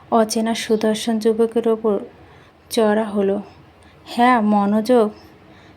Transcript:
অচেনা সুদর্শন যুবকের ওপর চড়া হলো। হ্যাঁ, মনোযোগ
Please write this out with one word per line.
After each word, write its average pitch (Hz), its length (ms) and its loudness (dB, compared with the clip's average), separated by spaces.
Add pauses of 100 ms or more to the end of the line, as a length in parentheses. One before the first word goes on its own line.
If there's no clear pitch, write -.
(100)
অচেনা 220 440 0
সুদর্শন 220 640 -2
যুবকের 226 500 0
ওপর 220 300 0 (720)
চড়া 220 340 0
হলো। 202 380 -2 (600)
হ্যাঁ, 240 360 2
মনোযোগ 214 680 2 (680)